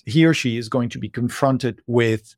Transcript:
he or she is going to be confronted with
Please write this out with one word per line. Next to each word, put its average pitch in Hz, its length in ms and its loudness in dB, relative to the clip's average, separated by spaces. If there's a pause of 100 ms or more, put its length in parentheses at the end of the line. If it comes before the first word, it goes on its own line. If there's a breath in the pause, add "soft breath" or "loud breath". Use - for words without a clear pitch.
he 156 200 4
or 165 80 6
she 120 240 -2
is 113 120 -8
going 120 200 -2
to - 100 -12
be 113 100 -10
confronted 123 800 -2
with 117 500 0